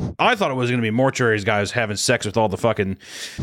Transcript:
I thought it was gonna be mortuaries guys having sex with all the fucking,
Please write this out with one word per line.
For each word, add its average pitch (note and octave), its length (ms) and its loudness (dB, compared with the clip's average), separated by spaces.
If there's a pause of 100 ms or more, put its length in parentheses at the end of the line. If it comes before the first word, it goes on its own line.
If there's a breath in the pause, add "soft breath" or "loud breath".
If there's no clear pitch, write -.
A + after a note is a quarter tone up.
(180)
I A3+ 160 4
thought G3 160 0
it C3+ 40 -4
was B2 160 -2
gonna B2 120 0
be A2 80 0
mortuaries A#2 540 2
guys G#2 260 0
having G#2+ 260 -2
sex - 300 0
with G2+ 100 -4
all A2 140 4
the F#2+ 80 -2
fucking, G#2 400 0 (440 loud breath)